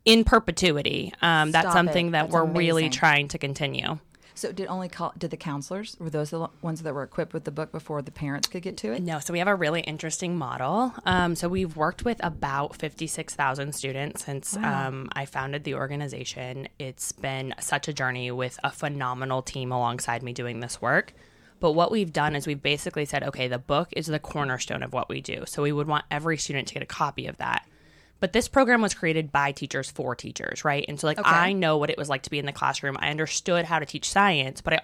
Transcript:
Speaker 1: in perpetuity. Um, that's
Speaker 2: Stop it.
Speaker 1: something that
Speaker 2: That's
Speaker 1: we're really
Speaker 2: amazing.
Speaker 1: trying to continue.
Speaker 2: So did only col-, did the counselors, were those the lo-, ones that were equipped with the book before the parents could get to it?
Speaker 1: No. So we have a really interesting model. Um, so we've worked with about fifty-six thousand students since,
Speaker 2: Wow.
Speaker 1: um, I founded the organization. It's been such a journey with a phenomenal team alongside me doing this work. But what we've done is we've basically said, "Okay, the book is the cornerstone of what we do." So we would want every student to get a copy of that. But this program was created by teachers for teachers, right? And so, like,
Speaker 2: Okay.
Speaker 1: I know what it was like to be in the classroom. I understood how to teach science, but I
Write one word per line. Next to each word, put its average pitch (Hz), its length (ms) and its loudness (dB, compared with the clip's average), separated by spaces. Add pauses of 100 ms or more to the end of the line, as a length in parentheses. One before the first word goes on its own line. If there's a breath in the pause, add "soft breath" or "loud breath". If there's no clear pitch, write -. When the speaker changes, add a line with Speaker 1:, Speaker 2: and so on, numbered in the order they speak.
Speaker 1:
in 226 200 10
perpetuity. 175 1000 4
Um, 156 300 6
that's 160 120 6
Speaker 2:
Stop 175 100 2
it. 175 40 8
Speaker 1:
something 170 340 6
that 156 120 4
Speaker 2:
That's 151 100 0
Speaker 1:
we're 165 120 6
really 165 380 4
Speaker 2:
amazing. 151 80 2
Speaker 1:
trying 143 380 6
to - 100 -4
continue. 139 580 -2 (360 soft breath)
Speaker 2:
So - 180 -6
did 185 180 -6
only 185 200 -6
col-, 170 300 -6
did 165 100 -4
the 156 80 -6
counselors, 165 640 -8
were 165 100 -8
those 151 220 -2
the 165 80 -4
lo-, 165 100 -4 (140)
ones 160 180 -4
that 156 140 -6
were 139 80 -6
equipped 160 280 -6
with 160 120 -6
the 151 80 -6
book 156 200 -6
before 151 300 -6
the 127 100 -12
parents 143 360 -4
could 175 160 -8
get 190 140 -6
to 214 160 -4
it? 190 100 -4
Speaker 1:
No. 165 160 -2
So 170 140 -6
we 175 60 0
have 180 80 2
a 208 60 4
really 170 280 2
interesting 160 540 -4
model. 156 600 0 (100)
Um, 180 300 4
so 170 120 -2
we've 180 280 -2
worked 156 300 0
with 233 180 0
about 143 520 -2
fifty-six 160 600 -6
thousand 143 400 0
students 135 500 -6
since, 139 320 -6
Speaker 2:
Wow. 139 300 0
Speaker 1:
um, 131 260 -6
I 139 120 -6
founded 139 400 -6
the 139 100 -4
organization. 135 920 -6 (100)
It's 135 320 -8
been 135 480 -4
such - 280 -2
a 151 60 -4
journey 127 380 -2
with 127 320 -4
a 139 80 -2
phenomenal 131 720 -2
team 127 280 -6
alongside 120 520 -2
me 123 100 -8
doing 120 280 -6
this 120 200 -10
work. 143 320 2 (460 soft breath)
But 160 140 4
what 170 180 4
we've 196 220 2
done 151 220 2
is 143 120 -4
we've 143 160 -4
basically 147 420 -2
said, 139 160 -2
"Okay, 131 260 -2
the 123 120 -4
book 147 320 0
is 156 160 -4
the 151 100 0
cornerstone 135 640 -4
of 135 120 -6
what 127 160 -2
we 135 120 -6
do." - 240 -8
So - 160 -6
we 147 120 2
would 147 140 0
want 151 220 -2
every 151 300 0
student 139 300 -4
to - 40 -10
get 139 80 -8
a 131 60 -8
copy 139 400 -4
of 139 100 -8
that. 123 300 -2 (520 soft breath)
But 190 140 0
this 240 140 4
program 247 360 6
was 202 100 2
created 160 380 0
by 143 200 2
teachers 139 380 -4
for 127 240 -4
teachers, - 500 -8
right? 143 240 0
And 147 120 -8
so, 160 80 0
like, 151 100 2
Speaker 2:
Okay. 156 100 2
Speaker 1:
I 170 260 6
know 165 240 4
what 147 120 2
it - 80 -2
was 147 100 -4
like 135 140 -2
to - 80 -14
be 147 80 -4
in 143 80 -2
the 143 60 -4
classroom. 135 480 -2
I - 100 -2
understood 156 560 0
how 165 140 0
to 151 80 -2
teach - 240 -6
science, 160 500 4
but 160 120 0
I 160 100 4